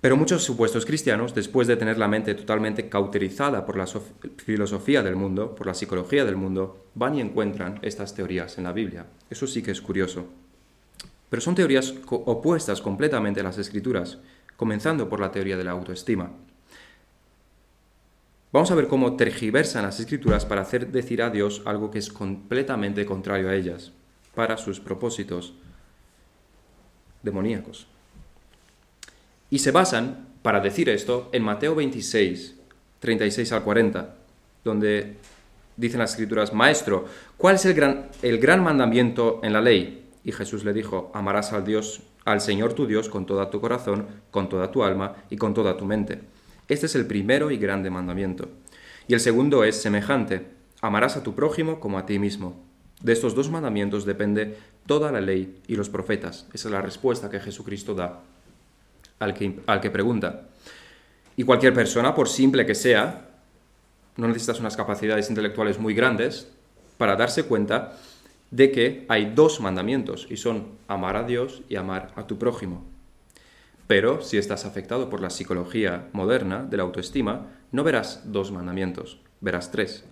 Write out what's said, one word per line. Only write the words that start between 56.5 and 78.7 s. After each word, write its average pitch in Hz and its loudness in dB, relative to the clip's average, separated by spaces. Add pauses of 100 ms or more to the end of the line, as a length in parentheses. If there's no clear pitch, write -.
Esa 110 -10
es 107 -4
la 98 -2
respuesta 104 -2
que 98 -6
Jesucristo 101 -10
da 90 -6 (920)
al 101 -2
que, 98 -4
al 98 2
que 101 -2
pregunta. 101 -2 (880)
Y 123 -2
cualquier 127 8
persona, 123 4
por 127 4
simple 131 4
que 104 2
sea, 120 4 (880)
no 117 0
necesitas 117 -2
unas 110 -6
capacidades 107 0
intelectuales 107 -2
muy 110 -2
grandes 120 0 (480)
para 101 2
darse 123 2
cuenta 110 0 (540)
de 135 8
que 131 0
hay 107 2
dos 151 6
mandamientos, 101 -2
y 113 -8
son 107 -4 (200)
amar 98 -2
a 113 -2
Dios 123 -4
y 107 -4
amar 95 -6
a 104 -12
tu 104 -8
prójimo. 107 -4 (1000)
Pero 113 4
si - -2
estás 98 -2
afectado 113 -6
por 101 -6
la 90 -4
psicología 90 -4
moderna 104 0
de 104 -6
la 95 0
autoestima, 107 -4 (240)
no 135 0
verás 120 -2
dos 98 -2
mandamientos, 90 -8 (200)